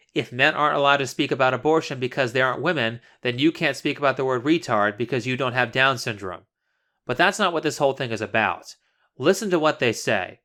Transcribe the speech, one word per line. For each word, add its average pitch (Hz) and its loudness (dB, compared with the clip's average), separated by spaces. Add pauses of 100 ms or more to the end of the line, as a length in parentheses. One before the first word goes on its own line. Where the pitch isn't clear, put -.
(120)
if 120 -6
men 139 2
aren't 147 0
allowed 139 4
to 135 -2
speak 139 -2
about 131 2
abortion 151 0
because 123 -2
they 131 2
aren't 127 0
women, 123 -2 (220)
then 123 -2
you 151 4
can't 147 -2
speak 143 -4
about 135 2
the 139 -2
word 127 0
retard 110 2
because 120 -4
you 127 -2
don't 123 -2
have 120 0
Down 131 2
syndrome. 101 -8 (640)
But 123 -4
that's 185 2
not 185 0
what 156 -2
this 147 -2
whole 139 2
thing 127 -6
is 107 -4
about. 107 -2 (420)
Listen 190 2
to 175 4
what 151 2
they 120 2
say. 95 -4